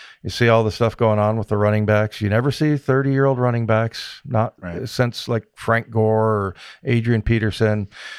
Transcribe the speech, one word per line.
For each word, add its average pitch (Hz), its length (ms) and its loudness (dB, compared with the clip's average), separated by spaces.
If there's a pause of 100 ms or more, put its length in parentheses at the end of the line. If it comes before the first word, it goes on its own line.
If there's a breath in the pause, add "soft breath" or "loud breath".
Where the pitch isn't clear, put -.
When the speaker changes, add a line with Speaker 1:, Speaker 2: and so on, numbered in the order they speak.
(240 loud breath)
Speaker 1:
You 92 60 -6
see 117 180 0
all 113 160 4
the 107 80 0
stuff 113 240 -2
going 110 240 2
on 107 180 0
with 104 120 -6
the 107 80 0
running 104 280 2
backs. 107 360 0
You 104 80 0
never 120 220 0
see 151 260 0
thirty-year-old 135 600 2
running 120 280 0
backs, 110 600 -2
not 110 360 0
Speaker 2:
Right. 87 260 -8
Speaker 1:
since, - 400 -4
like, 113 180 -2 (100)
Frank 113 340 -2
Gore 110 360 2
or 101 300 0 (300 loud breath)
Adrian 117 360 0
Peterson. 107 680 0 (300 loud breath)